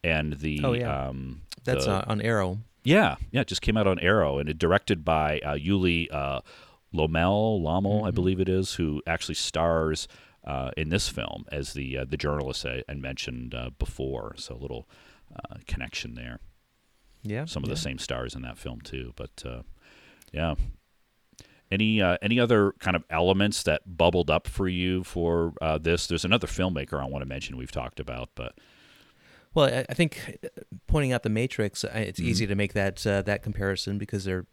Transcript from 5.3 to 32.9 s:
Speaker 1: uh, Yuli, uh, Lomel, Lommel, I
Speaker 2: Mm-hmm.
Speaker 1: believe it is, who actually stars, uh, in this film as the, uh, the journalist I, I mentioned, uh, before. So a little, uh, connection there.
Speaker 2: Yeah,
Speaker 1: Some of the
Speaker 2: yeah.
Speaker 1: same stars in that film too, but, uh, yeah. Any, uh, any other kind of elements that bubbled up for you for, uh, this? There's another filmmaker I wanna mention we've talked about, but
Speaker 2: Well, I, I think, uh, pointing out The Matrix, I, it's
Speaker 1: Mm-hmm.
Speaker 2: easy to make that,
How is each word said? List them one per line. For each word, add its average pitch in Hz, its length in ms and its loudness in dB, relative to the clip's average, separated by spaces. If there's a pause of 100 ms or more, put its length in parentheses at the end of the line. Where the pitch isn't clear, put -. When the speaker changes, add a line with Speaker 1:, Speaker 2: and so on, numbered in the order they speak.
Speaker 1:
uh, 73 140 -2
Yuli, 85 560 4
uh, 69 300 -2 (500)
Lomel, 90 720 2
Lommel, 98 420 2
I 107 40 -2
Speaker 2:
Mm-hmm. 107 80 0
Speaker 1:
believe 92 240 2
it 92 100 2
is, 95 240 0
who 76 320 -2
actually 80 300 -2
stars, 80 720 0 (360)
uh, 67 320 -4
in 78 140 -2
this 90 180 0
film 50 440 -6
as 71 220 -6
the, 65 260 -4
uh, 65 60 -4
the 71 120 -4
journalist 73 480 -2
I, 64 240 -4
I 71 60 -6
mentioned, 64 580 -8
uh, 62 240 -6
before. 65 600 -4
So - 180 -12
a - 20 -12
little, 62 320 -10 (460)
uh, - 220 -12 (100)
connection 60 480 -6
there. 60 240 -10 (880)
Speaker 2:
Yeah, 117 180 -4
Speaker 1:
Some 110 180 -6
of - 60 -2
the 67 60 -2
Speaker 2:
yeah. - 60 -2
Speaker 1:
same 67 160 -4
stars 62 380 -6
in 64 80 -10
that 58 120 -10
film 60 260 -10
too, 62 340 -10
but, - 280 -14
uh, 60 200 -10 (680)
yeah. 80 220 0 (1160)
Any, 107 280 4
uh, 90 220 4
any 117 180 2
other 110 340 6
kind 92 220 0
of 80 140 0
elements 95 540 0
that 82 340 -2
bubbled 85 320 4
up 78 180 2
for 95 200 -2
you 92 360 0
for, 85 560 0
uh, 78 200 0
this? 85 260 2
There's 85 180 -2
another 101 220 2
filmmaker 76 560 -2
I 65 60 -4
wanna 67 180 -4
mention 67 320 -8
we've 64 140 -10
talked 64 280 -6
about, 62 360 -8
but - 180 -10 (1000)
Speaker 2:
Well, - 180 8
I, 127 160 -2
I 127 60 -6
think, - 480 0
uh, - 60 -10 (360)
pointing 139 280 4
out 123 100 0
The 110 60 0
Matrix, 107 540 0
I, - 160 -4
it's 95 200 -4
Speaker 1:
Mm-hmm. 101 100 0
Speaker 2:
easy 107 180 2
to 101 80 0
make 101 180 0
that, 98 340 0